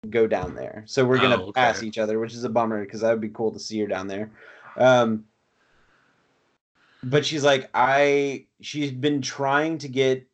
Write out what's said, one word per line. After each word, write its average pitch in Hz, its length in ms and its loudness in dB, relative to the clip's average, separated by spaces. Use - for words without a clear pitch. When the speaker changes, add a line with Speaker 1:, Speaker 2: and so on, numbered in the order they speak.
Speaker 1:
go 113 160 4
down 90 280 -2
there. 65 320 -12
So 131 180 2
we're 127 140 4
gonna 117 200 4
Speaker 2:
Oh, 92 120 -6
okay. - 40 -16
Speaker 1:
pass 120 280 2
each 110 160 -8
other, 110 200 0
which 117 140 -4
is 120 120 -10
a 120 40 -4
bummer, 110 380 -2
'cause 107 160 -12
that 117 100 2
would 113 80 0
be 107 80 -6
cool 107 240 -4
to 107 80 -16
see 110 200 -8
her 104 60 0
down 98 220 -6
there. 104 220 -8
Um, 117 500 4
but 143 220 0
she's 143 200 -4
like, 135 300 2
I, 139 720 2
she's 143 300 -6
been 135 320 -2
trying 147 560 -2
to 139 100 -12
get 131 460 0